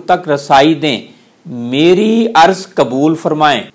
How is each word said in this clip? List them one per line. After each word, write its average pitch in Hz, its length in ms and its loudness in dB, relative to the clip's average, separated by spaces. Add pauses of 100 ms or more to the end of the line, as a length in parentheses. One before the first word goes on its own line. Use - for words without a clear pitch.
تک 175 240 -2
رسائی 143 440 2
دیں، 143 260 -4 (460)
میری 175 880 0
عرض 175 380 2
قبول 143 420 0
فرمائیں۔ 151 460 -2 (140)